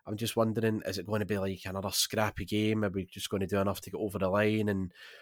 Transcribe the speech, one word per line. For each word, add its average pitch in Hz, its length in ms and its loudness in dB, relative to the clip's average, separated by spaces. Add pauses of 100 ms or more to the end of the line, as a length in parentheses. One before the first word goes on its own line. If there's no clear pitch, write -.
I'm 104 120 -6
just 110 180 -4
wondering, 110 500 2
is 95 140 -2
it 90 80 -8
going 104 140 0
to 98 40 0
be, 101 140 0
like, 95 260 -2
another 95 260 -4
scrappy 107 540 0
game? 107 380 2
Are 98 60 0
we 92 160 -2
just - 240 -10
going 98 120 0
to 92 60 0
do 101 100 2
enough 98 240 0
to - 80 -14
get 92 80 -8
over 98 220 -2
the 95 100 2
line? 107 400 4
And, 95 240 0 (280)